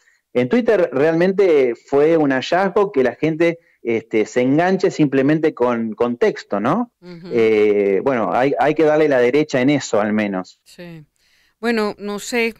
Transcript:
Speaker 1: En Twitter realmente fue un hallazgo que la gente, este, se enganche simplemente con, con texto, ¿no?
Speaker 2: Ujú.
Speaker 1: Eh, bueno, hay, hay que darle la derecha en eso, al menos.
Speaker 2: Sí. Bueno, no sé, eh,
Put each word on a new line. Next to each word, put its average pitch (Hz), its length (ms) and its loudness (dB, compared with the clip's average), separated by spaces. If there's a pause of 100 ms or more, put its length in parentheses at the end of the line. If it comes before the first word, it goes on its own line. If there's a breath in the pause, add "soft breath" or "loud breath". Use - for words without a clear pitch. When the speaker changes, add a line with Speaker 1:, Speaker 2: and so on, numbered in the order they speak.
(340)
Speaker 1:
En 123 160 -2
Twitter 226 420 2
realmente 165 840 2
fue 151 420 2
un 147 140 2
hallazgo 185 600 0
que 131 120 0
la 117 120 0
gente, 165 440 0 (220 soft breath)
este, 113 440 -2
se - 160 -2
enganche 175 500 0
simplemente 147 600 0
con, 117 400 -2
con 120 240 -2
texto, 180 420 -2
¿no? 170 320 -2 (100)
Speaker 2:
Ujú. 175 300 -18
Speaker 1:
Eh, 107 720 2
bueno, 113 300 -2
hay, 131 260 0
hay 143 160 0
que 160 80 2
darle 151 260 2
la 135 100 2
derecha 131 420 0
en 135 100 2
eso, 127 280 0
al 107 140 0
menos. 104 500 -4
Speaker 2:
Sí. 170 400 -20 (560)
Bueno, 220 380 -2
no 202 220 -8
sé, 233 300 -4
eh, 220 100 -14